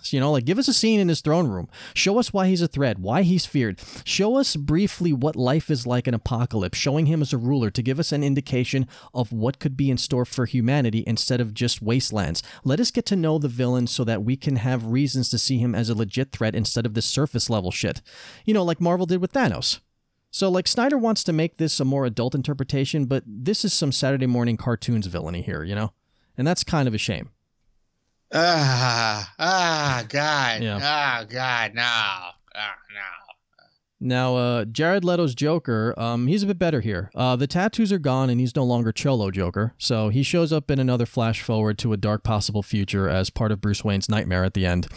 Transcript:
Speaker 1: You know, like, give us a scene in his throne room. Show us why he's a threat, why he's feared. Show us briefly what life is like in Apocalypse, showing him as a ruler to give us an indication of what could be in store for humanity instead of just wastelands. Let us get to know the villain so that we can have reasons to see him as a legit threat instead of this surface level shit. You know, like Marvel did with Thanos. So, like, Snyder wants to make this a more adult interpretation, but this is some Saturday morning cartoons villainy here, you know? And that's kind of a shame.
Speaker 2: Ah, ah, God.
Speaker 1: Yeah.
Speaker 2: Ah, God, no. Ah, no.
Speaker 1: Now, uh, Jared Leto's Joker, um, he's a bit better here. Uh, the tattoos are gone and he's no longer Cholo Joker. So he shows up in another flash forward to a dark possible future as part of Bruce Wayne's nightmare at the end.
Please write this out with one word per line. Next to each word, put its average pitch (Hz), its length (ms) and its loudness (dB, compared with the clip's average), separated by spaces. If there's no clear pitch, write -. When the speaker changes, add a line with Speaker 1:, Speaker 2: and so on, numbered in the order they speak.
Speaker 1:
You 139 80 0
know, 139 120 2
like, 131 140 2
give 185 140 0
us 269 80 2
a 262 60 2
scene 220 260 4
in 190 80 4
his 165 140 0
throne 160 260 2
room. 95 200 -4
Show 202 240 2
us 240 120 0
why 190 160 2
he's 185 140 2
a 170 60 2
threat, 127 320 0
why 113 240 2
he's 180 240 4
feared. 113 340 0
Show 214 340 0
us - 180 2
briefly 165 560 2
what 139 240 0
life 131 360 2
is 123 160 -2
like 123 200 0
in 123 60 2
Apocalypse, 113 640 -2
showing 147 300 2
him 156 160 2
as 139 100 -2
a 139 40 0
ruler 120 340 2
to - 100 -4
give 131 180 0
us 165 120 -2
an 147 120 0
indication 135 640 0
of 123 180 -2
what 117 240 0
could 139 180 -4
be 139 140 2
in 123 80 2
store 123 260 0
for 123 220 -2
humanity 120 640 2
instead 120 340 0
of 110 140 -4
just 120 260 -2
wastelands. 107 640 0
Let 135 160 0
us 240 120 2
get - 160 -2
to 202 80 0
know 160 240 2
the 147 80 -2
villain 123 400 0
so - 160 -2
that 110 200 0
we 127 140 0
can 139 200 0
have 120 280 -2
reasons 127 440 0
to 120 100 0
see - 180 0
him 117 160 2
as 110 160 0
a 117 60 0
legit 113 360 -2
threat 110 220 -2
instead 113 320 -2
of 113 80 -4
this 110 140 -2
surface - 420 0
level 98 220 0
shit. - 320 -4
You 214 80 4
know, 202 100 4
like 170 160 0
Marvel 175 280 2
did 175 140 2
with 180 120 -2
Thanos. 196 460 0
So, 196 140 2
like, 185 180 2
Snyder 277 300 2
wants 220 260 2
to 175 100 0
make 160 240 0
this 160 220 0
a 143 60 0
more 135 200 2
adult 120 300 -2
interpretation, 139 720 0
but 127 200 0
this 127 380 -4
is 196 80 0
some 143 220 0
Saturday 131 340 0
morning 120 300 2
cartoons 113 500 -2
villainy 87 340 -6
here, 78 220 -6
you 92 100 -4
know? 107 200 -4
And 127 80 0
that's 175 180 0
kind 143 260 0
of 107 40 -4
a 107 40 -2
shame. - 320 -6
Speaker 2:
Ah, 127 1040 2
ah, 156 720 0
God. 139 520 0
Speaker 1:
Yeah. 104 200 -2
Speaker 2:
Ah, 139 480 -2
God, 120 440 -2
no. 120 100 -2
Ah, 101 500 -2
no. 95 320 -14
Speaker 1:
Now, 127 340 0
uh, 120 300 0
Jared 165 400 0
Leto's 175 280 2
Joker, 120 640 0
um, 117 300 -2
he's 196 160 2
a 196 40 0
bit 190 120 -2
better 160 220 2
here. 101 340 -4
Uh, 127 220 2
the 139 100 0
tattoos 202 460 0
are 196 40 0
gone 131 320 0
and 120 120 2
he's 123 140 0
no 139 100 2
longer 120 260 2
Cholo 110 400 0
Joker. 95 460 0
So 110 320 0
he 120 120 2
shows 165 300 2
up 156 180 -2
in 139 100 2
another 123 260 2
flash 113 360 -2
forward 107 380 0
to 113 140 0
a 107 40 -2
dark 107 240 0
possible 104 400 0
future 98 480 0
as 92 200 0
part 110 240 0
of 101 80 -4
Bruce 104 240 -2
Wayne's 98 240 0
nightmare 92 340 0
at 95 100 0
the 95 120 0
end. 90 300 2